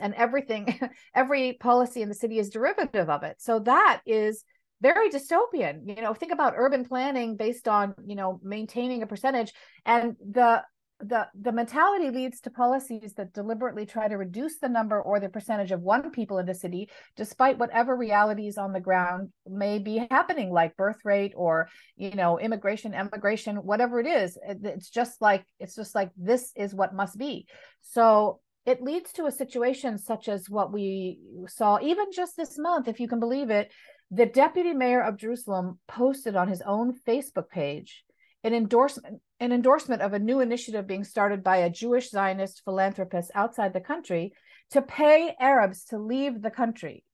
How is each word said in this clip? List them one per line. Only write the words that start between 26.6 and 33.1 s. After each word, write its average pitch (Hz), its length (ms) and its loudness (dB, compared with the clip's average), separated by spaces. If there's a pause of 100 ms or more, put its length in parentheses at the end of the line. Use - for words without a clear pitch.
what 190 180 0
must 190 240 -4
be. 254 300 -8 (340)
So 214 600 4 (260)
it 247 160 2
leads 330 300 -6
to 330 140 -4
a 285 60 0
situation 254 640 -4
such 220 300 -8
as 196 220 -6
what 202 220 -2
we 190 480 -4 (260)
saw 208 340 2
even 349 320 0
just 359 240 -6
this 320 220 -8
month, 302 300 -2
if 226 100 -6
you 240 80 -4
can 233 140 -2